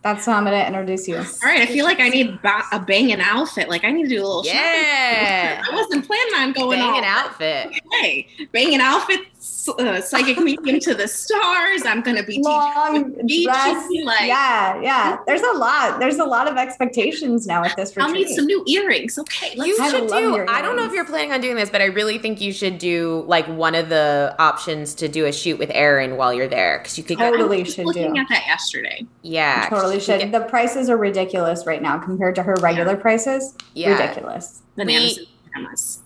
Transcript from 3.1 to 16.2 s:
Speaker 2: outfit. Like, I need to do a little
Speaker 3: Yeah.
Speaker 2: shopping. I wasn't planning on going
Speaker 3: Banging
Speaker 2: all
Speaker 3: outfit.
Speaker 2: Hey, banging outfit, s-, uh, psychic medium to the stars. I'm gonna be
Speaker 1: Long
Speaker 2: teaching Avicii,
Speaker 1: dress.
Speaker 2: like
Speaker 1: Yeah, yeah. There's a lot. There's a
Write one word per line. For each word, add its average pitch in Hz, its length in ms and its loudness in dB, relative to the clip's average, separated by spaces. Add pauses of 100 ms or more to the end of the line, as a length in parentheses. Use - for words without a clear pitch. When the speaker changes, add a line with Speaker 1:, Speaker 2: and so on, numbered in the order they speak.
Speaker 2:
outfit. 214 480 0
Like, 170 140 -2
I 220 80 2
need 330 120 0
to 269 60 -2
do 247 140 0
a - 20 -2
little 180 180 -2
Speaker 3:
Yeah. 233 1200 0
Speaker 2:
shopping. - 100 -4
I - 60 -4
wasn't 320 280 -2
planning 453 300 0
on 269 160 0
going 254 260 0
Speaker 3:
Banging 220 240 0
Speaker 2:
all 196 60 0 (100)
Speaker 3:
outfit. 156 600 -4 (140)
Speaker 2:
Hey, - 340 -2 (240)
banging 269 300 2
outfit, 359 380 2 (180)
s-, - 320 -8
uh, 220 320 -2
psychic 262 380 0
medium 285 400 2
to - 160 0
the 208 120 -2
stars. 359 800 0
I'm 233 160 0
gonna 233 220 0
be 220 180 -4
Speaker 1:
Long 294 720 2 (140)
Speaker 2:
teaching 320 200 2
Avicii, 269 280 2 (260)
Speaker 1:
dress. 302 40 -4
Speaker 2:
like 226 220 2
Speaker 1:
Yeah, 240 540 2
yeah. 240 360 2 (100)
There's 294 160 2
a 494 160 4
lot. 247 400 2
There's 277 180 2
a 320 80 2